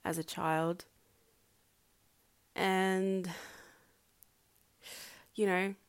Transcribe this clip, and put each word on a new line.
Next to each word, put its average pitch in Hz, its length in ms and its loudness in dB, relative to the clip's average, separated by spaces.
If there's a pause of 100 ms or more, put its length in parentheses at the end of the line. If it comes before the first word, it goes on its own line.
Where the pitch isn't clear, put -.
as 160 120 -2
a 160 80 -4
child. 165 600 0 (1700)
And, 190 760 2 (2000)
you 208 120 2
know 190 280 2 (140)